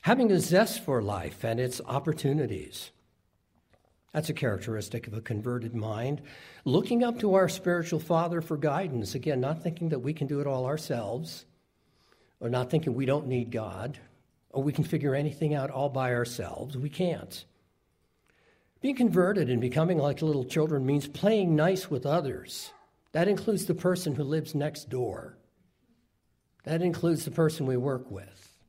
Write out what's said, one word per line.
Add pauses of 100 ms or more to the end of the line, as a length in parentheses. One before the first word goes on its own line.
Having
a
zest
for
life
and
its
opportunities. (1200)
That's
a
characteristic
of
a
converted
mind. (420)
Looking
up
to
our
spiritual
father
for
guidance.
Again,
not
thinking
that
we
can
do
it
all
ourselves, (960)
or
not
thinking
we
don't
need
God, (520)
or
we
can
figure
anything
out
all
by
ourselves.
We
can't. (1400)
Being
converted
and
becoming
like
little
children
means
playing
nice
with
others. (400)
That
includes
the
person
who
lives
next
door. (1300)
That
includes
the
person
we
work
with. (240)